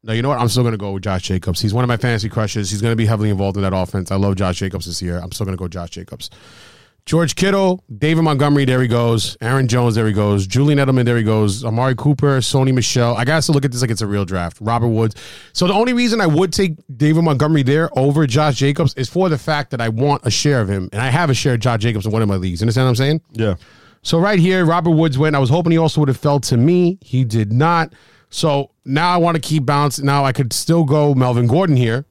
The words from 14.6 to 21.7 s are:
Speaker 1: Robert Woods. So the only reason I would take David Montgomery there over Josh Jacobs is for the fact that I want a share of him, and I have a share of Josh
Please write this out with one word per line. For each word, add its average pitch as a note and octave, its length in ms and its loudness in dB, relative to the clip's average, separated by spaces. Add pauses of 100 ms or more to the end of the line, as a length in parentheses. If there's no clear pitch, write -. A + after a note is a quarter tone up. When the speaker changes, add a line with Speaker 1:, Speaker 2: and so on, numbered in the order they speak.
Speaker 1:
Robert A#2 280 0
Woods. A2+ 280 0 (380)
So F3+ 120 0
the F#3 60 0
only A#3 220 2
reason A#3 260 0
I F#3+ 60 2
would D#3+ 260 2
take F#3 240 -2 (180)
David D#3 300 2
Montgomery D3+ 380 2
there D3 260 2 (100)
over C#3+ 280 2
Josh C#3 320 2
Jacobs C#3 360 0
is C3 140 -6
for F#3 200 0
the D3 100 -2
fact D3 320 -4
that A#2+ 100 -6
I A2+ 80 -2
want C3 360 0
a A#2 60 0
share C3+ 300 0
of G2 80 -2
him, F#2+ 240 -4
and G2 100 -6
I C3+ 60 -2
have D3+ 220 0
a B2+ 40 2
share B2+ 200 0
of A#2 60 -2
Josh A#2 200 0